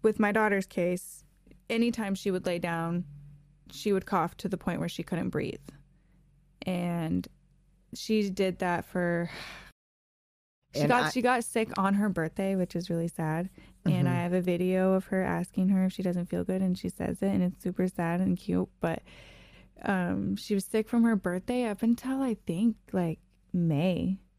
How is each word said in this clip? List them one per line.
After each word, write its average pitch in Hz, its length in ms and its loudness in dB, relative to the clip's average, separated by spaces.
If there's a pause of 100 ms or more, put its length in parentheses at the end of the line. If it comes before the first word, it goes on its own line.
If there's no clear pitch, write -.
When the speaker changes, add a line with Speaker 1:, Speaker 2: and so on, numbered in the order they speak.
Speaker 1:
with 220 160 4
my 208 120 4
daughter's 202 360 2
case, - 560 -4 (440)
anytime 226 460 0
she 196 160 -2
would 185 160 -2
lay 175 140 0
down, 170 460 -2 (680)
she - 220 -2
would 190 120 0
cough 175 320 0
to - 120 -8
the 185 80 -2
point - 220 -2
where 170 100 -2
she - 120 -8
couldn't 175 280 -4
breathe. - 380 -4 (1000)
And 175 600 -2 (680)
she 214 340 0
did 190 300 0
that 175 260 0
for, 175 440 0 (1400)
she 151 80 0
Speaker 2:
And 147 80 4
Speaker 1:
got, 147 160 4
Speaker 2:
I 156 60 0
Speaker 1:
she 247 100 -2
got 247 220 2
sick 226 340 -2
on 196 180 2
her 208 140 2
birthday, 190 460 -2
which 180 200 -2
is 180 140 -4
really 170 180 0
sad. 165 420 -2 (360)
And - 80 4
Speaker 2:
Mm-hmm. - 160 2
Speaker 1:
I 175 140 2
have 175 100 0
a 185 80 2
video 185 520 2
of 190 120 0
her 190 180 0
asking 180 460 0
her 190 160 4
if 185 80 0
she 190 100 -6
doesn't 175 220 0
feel 180 180 -2
good, 190 180 -2
and 185 160 2
she 180 120 -4
says - 320 -4
it, 196 60 0
and 196 160 2
it's 180 200 -2
super 185 240 -2
sad 170 320 -2
and 185 180 2
cute. 185 320 -2 (120)
But, 165 200 -2 (840)
um, 190 520 0
she - 180 -4
was 196 120 0
sick 220 240 0
from 233 140 4
her 226 120 6
birthday 190 500 -2
up 208 160 -4
until, 254 400 0
I 254 120 0 (120)
think, 214 300 0 (160)
like, 170 280 0 (340)
May. 170 680 2 (200)